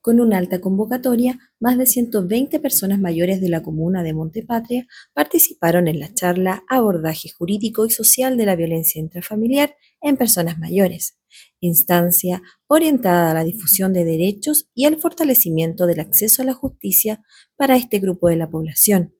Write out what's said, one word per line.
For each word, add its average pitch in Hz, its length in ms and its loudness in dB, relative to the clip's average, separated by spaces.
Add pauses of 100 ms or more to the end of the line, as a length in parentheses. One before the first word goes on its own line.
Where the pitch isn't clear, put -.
Con 233 160 4
una 226 200 4
alta 180 240 -2
convocatoria, 240 760 0 (200)
más 247 180 2
de 254 80 2
ciento 233 420 0
veinte 254 320 -2
personas 202 400 -2
mayores 180 440 0
de 180 80 0
la 160 120 0
comuna 165 400 -2
de 160 120 -4
Montepatria 226 720 -6 (260)
participaron 175 760 0
en 156 120 -2
la 147 140 -14
charla 185 560 -2
Abordaje 170 580 0
jurídico 214 560 -4
y 226 60 -2
social 254 480 0
de 220 80 2
la 190 100 2
violencia 165 420 -2
intrafamiliar 214 760 -2 (260)
en 294 160 2
personas 170 420 0
mayores, 175 600 -2 (420)
instancia 175 800 0 (260)
orientada 208 680 2
a - 20 0
la 160 100 0
difusión 185 480 -2
de 175 140 0
derechos 190 680 -2
y 254 120 2
al 302 100 4
fortalecimiento 180 880 0
del 170 140 0
acceso 214 400 0
a 262 60 -2
la 262 80 -2
justicia 214 680 -4 (340)
para 269 200 4
este 247 220 0
grupo 180 320 0
de 165 60 2
la 165 120 -4
población. 165 720 0